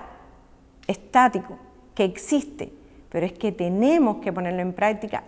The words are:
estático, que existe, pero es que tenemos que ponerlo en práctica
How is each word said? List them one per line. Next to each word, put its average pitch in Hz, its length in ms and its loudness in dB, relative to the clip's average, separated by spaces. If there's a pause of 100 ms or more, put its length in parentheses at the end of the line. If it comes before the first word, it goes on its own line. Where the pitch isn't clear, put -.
(840)
estático, - 720 2 (380)
que 214 80 2
existe, - 720 -2 (340)
pero 170 180 -2
es 185 60 -4
que 208 220 -4
tenemos 233 640 2
que 190 160 -6
ponerlo 180 260 -4
en 180 140 -4
práctica 208 540 -2